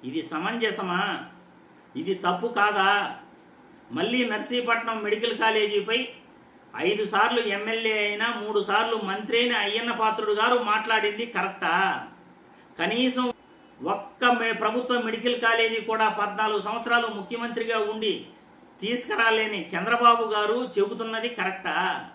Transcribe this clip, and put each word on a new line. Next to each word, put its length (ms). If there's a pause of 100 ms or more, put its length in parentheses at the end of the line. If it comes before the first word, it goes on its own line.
ఇది 180
సమంజసమా? 800 (920)
ఇది 180
తప్పు 340
కాదా? 680 (760)
మళ్ళీ 380
నర్సీపట్నం 760
మెడికల్ 340
కాలేజీపై 720 (720)
ఐదు 280
సార్లు 340
ఎమ్మెల్యే 580
అయినా, 300 (160)
మూడు 160
సార్లు 360
మంత్రి 420
అయిన 180
అయ్యన్న 360
పాత్రుడు 400
గారు 320
మాట్లాడింది 600
కరెక్టా? 800 (760)
కనీసం 540 (500)
ఒక్క 420
మె-, 340
ప్రభుత్వ 400
మెడికల్ 420
కాలేజీ 400
కూడా 280
పద్నాలుగు 520
సంవత్సరాలు 460
ముఖ్యమంత్రిగా 720
ఉండి 460 (560)
తీసుకురాలేని 960
చంద్రబాబు 460
గారు 460 (100)
చెబుతున్నది 500
కరెక్టా? 840